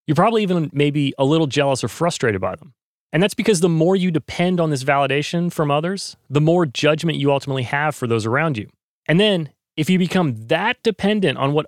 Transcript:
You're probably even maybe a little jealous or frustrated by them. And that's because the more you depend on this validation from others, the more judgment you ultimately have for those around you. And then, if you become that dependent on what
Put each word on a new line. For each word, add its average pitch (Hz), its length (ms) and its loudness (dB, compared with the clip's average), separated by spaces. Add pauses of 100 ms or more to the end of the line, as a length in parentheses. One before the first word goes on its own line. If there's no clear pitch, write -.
You're 147 80 0
probably 220 260 4
even 175 300 0
maybe 143 440 0
a 139 80 0
little 160 220 2
jealous 139 380 0
or 120 40 -4
frustrated 123 520 -2
by 92 160 -4
them. - 180 -20 (380)
And 156 100 2
that's - 120 0
because 208 260 2
the 180 100 4
more 165 260 4
you 185 140 0
depend 175 500 0
on 160 100 0
this 131 140 -4
validation 147 680 0
from 147 180 -2
others, 170 460 -4 (120)
the 143 140 2
more 170 240 4
judgment 147 520 0
you 139 140 0
ultimately 135 300 -4
have 147 320 -2
for - 120 -6
those 113 200 -2
around 135 320 0
you. 101 100 -8 (380)
And 156 120 4
then, 190 320 0 (260)
if 156 120 -2
you 185 100 4
become 175 360 0 (140)
that 190 340 -2
dependent 196 560 0
on 135 160 0
what 151 140 -2